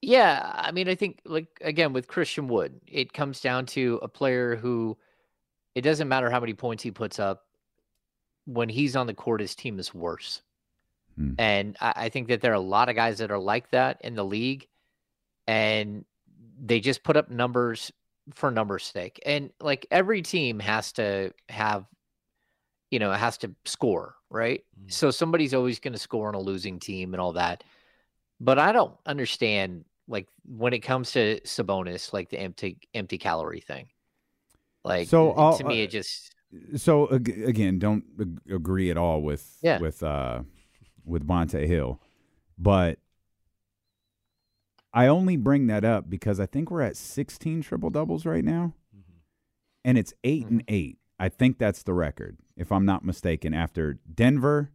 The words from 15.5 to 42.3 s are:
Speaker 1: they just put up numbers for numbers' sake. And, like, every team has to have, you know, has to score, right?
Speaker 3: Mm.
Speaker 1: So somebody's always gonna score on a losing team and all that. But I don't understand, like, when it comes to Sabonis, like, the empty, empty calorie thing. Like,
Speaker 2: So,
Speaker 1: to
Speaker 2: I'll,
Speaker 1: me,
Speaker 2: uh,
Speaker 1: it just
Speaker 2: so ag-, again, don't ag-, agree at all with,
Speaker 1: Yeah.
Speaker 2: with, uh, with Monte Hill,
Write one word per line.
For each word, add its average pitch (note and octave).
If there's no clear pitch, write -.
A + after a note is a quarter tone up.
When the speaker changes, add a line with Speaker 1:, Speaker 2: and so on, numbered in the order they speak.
Speaker 1:
they A#2
just B2
put D3+
up -
numbers A#2+
for C#3+
numbers' G#2
sake. -
And, C#3+
like, C#3+
every F#3+
team C3+
has G#2+
to G2
have, G#2+
you B2+
know, G2+
has A2
to F#2+
score, F#2+
right? A#2
Speaker 3:
Mm. F#2+
Speaker 1:
So C#3+
somebody's D#3+
always B2+
gonna B2
score G#2+
on G#2
a G2
losing F#2+
team F#2
and F2+
all F2+
that. F2
But C3
I E3+
don't A3+
understand, G#2+
like, G#2
when A#2+
it A#2
comes C3
to A2
Sabonis, F#2
like, F#2+
the -
empty, F#2
empty G2
calorie E2
thing. C2+
Like, F2+
Speaker 2:
So, D#3+
Speaker 1:
to -
Speaker 2:
I'll, D#3
Speaker 1:
me, A#2
Speaker 2:
uh, -
Speaker 1:
it G2
just -
Speaker 2:
so D3
ag-, A2+
again, G#2+
don't G#2
ag-, F2+
agree F#2
at E2
all E2
with, D2
Speaker 1:
Yeah. D#3
Speaker 2:
with, D#2+
uh, C2+
with D#2+
Monte D#2+
Hill, C#2+